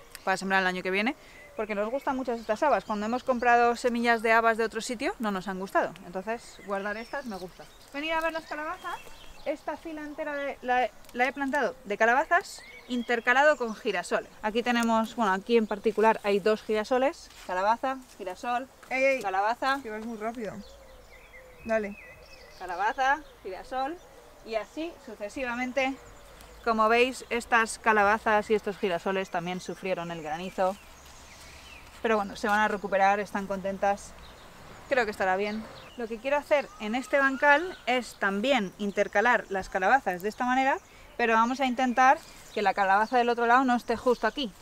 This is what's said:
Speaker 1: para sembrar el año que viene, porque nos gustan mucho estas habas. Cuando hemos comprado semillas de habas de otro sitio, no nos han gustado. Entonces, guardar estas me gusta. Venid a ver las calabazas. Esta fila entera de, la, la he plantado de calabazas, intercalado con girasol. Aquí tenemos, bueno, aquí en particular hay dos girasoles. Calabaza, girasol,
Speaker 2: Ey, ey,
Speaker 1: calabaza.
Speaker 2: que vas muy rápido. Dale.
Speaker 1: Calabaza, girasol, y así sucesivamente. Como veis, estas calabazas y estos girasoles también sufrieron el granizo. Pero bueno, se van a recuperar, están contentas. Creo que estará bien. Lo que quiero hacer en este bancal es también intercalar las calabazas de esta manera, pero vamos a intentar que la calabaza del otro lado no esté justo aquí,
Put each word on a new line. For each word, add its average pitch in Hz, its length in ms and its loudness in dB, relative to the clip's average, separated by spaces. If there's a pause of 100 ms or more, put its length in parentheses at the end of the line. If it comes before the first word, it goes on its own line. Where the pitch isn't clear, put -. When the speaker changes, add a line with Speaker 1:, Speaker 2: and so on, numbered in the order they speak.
(240)
Speaker 1:
para 190 120 2
sembrar 190 260 2
el 185 40 0
año 185 160 -2
que 185 80 -4
viene, 208 240 0 (420)
porque 214 180 -4
nos 208 160 -2
gustan 269 260 -4
mucho 254 160 -4
estas 226 300 -4
habas. 254 220 4
Cuando 208 220 -4
hemos 240 180 -2
comprado 240 520 4
semillas 233 460 0
de 226 100 4
habas 226 240 4
de 233 80 0
otro 220 160 -4
sitio, 262 380 -4
no 220 120 -2
nos 190 180 -6
han 185 100 -6
gustado. 190 340 -2 (140)
Entonces, 190 600 -10
guardar 202 300 -4
estas 262 300 -10
me 202 100 -8
gusta. 175 280 -14 (280)
Venid 311 200 -6
a 320 80 -2
ver 330 120 -2
las 320 120 -8
calabazas. 339 520 -8 (480)
Esta 302 320 -6
fila 311 240 -12
entera 302 340 -8
de, 277 280 -6
la, 247 260 2 (240)
la 247 160 0
he 269 40 -4
plantado 269 520 -2
de 208 140 -6
calabazas, 294 640 2 (260)
intercalado 247 720 2
con 220 180 -6
girasol. 190 500 -2 (140)
Aquí 214 220 -2
tenemos, 233 540 0
bueno, 214 180 2
aquí 233 240 2
en 220 80 4
particular 214 580 2
hay 202 160 2
dos 214 220 2
girasoles. 254 640 0 (180)
Calabaza, 185 520 0 (180)
girasol, 240 500 -6 (220)
Speaker 2:
Ey, 262 160 0
ey, 269 180 2
Speaker 1:
calabaza. 220 600 0
Speaker 2:
que 226 80 -10
vas 214 160 -8
muy 233 100 -8
rápido. 220 380 -8 (1120)
Dale. 220 280 -2 (640)
Speaker 1:
Calabaza, 226 600 0 (220)
girasol, 262 540 -6 (500)
y 226 80 -8
así 311 380 -6 (120)
sucesivamente. 254 920 -4 (680)
Como 220 240 4
veis, 240 400 2
estas 233 500 0
calabazas 214 720 2
y 220 60 2
estos 202 240 -2
girasoles 190 500 -2
también 180 320 -4
sufrieron 175 500 -6
el 165 120 -8
granizo. 185 540 -2 (1200)
Pero 226 160 2
bueno, 196 200 -4
se 226 120 -4
van 208 120 2
a 214 80 4
recuperar, 196 520 2
están 196 260 -6
contentas. 196 640 -2 (760)
Creo 254 160 2
que 208 60 -4
estará 190 260 0
bien. 214 280 -4 (320)
Lo 240 100 -8
que 226 120 -10
quiero 269 180 -2
hacer 285 320 2 (120)
en 214 140 -4
este 269 240 0
bancal 285 580 4 (100)
es 247 280 -2
también 202 640 0
intercalar 208 720 2
las 190 200 -4
calabazas 190 540 2
de 202 60 -4
esta 214 160 -6
manera, 262 340 2 (380)
pero 233 180 2
vamos 240 260 2
a 269 60 2
intentar 262 520 4 (360)
que 214 80 -2
la 196 100 4
calabaza 202 460 4
del 240 100 4
otro 233 180 2
lado 247 180 6
no 247 120 4
esté 233 200 -2
justo 233 300 0
aquí, 220 360 -4